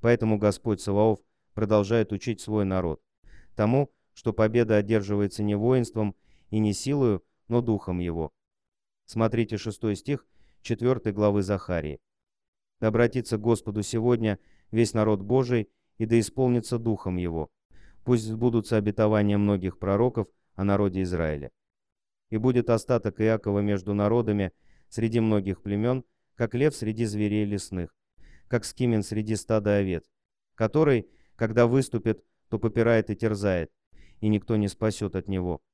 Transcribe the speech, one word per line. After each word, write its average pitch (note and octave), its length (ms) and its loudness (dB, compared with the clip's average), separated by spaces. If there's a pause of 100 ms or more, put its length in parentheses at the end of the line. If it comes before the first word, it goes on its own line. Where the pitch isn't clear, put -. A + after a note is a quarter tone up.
Поэтому A2+ 380 2
Господь G#2 420 0
Саваоф G#2 400 2 (340)
продолжает G#2+ 580 2
учить G#2 280 -6
свой G#2+ 240 -2
народ F#2 380 -2 (540)
тому, B2+ 360 2 (220)
что - 180 -6
победа A2 440 2
одерживается G#2 680 0
не G#2 120 0
воинством A2 600 0 (360)
и G#2+ 80 -2
не G#2+ 140 2
силою, B2+ 520 0 (240)
но A#2+ 120 2
духом G2+ 380 -2
его. E2+ 340 -4 (760)
Смотрите A2+ 500 0
шестой G#2 400 -4
стих - 300 -6 (360)
четвертой A#2+ 500 0
главы G#2 300 2
Захарии. F2 580 -4 (800)
«Да A2 80 2
обратится A#2 480 0
к G#2+ 40 -2
Господу G#2+ 420 0
сегодня A2+ 560 0 (320)
весь A2+ 240 2
народ G#2+ 280 2
Божий, A#2+ 460 0 (300)
и A2+ 80 -2
да A#2 120 4
исполнится A#2+ 600 0
духом G#2+ 380 -2
его. E2 340 -4 (540)
Пусть A#2+ 200 2
сбудутся A2+ 520 0
обетования G#2 640 2
многих G2+ 400 0
пророков G2+ 500 0 (260)
о F#2+ 100 -4
народе G2+ 380 0
Израиля. D#2+ 480 -4 (800)
И A2 60 -4
будет A#2+ 340 2
остаток A2+ 500 0
Иакова G#2+ 400 0
между G2+ 340 -2
народами, G#2 580 0 (360)
среди A2+ 320 -2
многих G2+ 420 0
племен, A2 420 -2 (300)
как A#2 200 -4
лев C#3+ 220 0
среди A2 280 -4
зверей G#2 400 0
лесных, F#2+ 520 -6 (500)
как A#2 180 -2
скимен A#2 380 0
среди G#2+ 320 -4
стада G#2 420 0
овец, F#2+ 280 -2 (500)
который, B2+ 540 2 (280)
когда A#2 300 2
выступит, A#2+ 580 0 (240)
то A2+ 100 -4
попирает A2+ 520 2
и G2+ 60 -4
терзает, G2+ 560 -2 (480)
и A2 80 0
никто G#2+ 280 0
не G#2 120 0
спасет G#2 480 -4
от F2+ 120 -6
него. F2+ 340 -4 (120)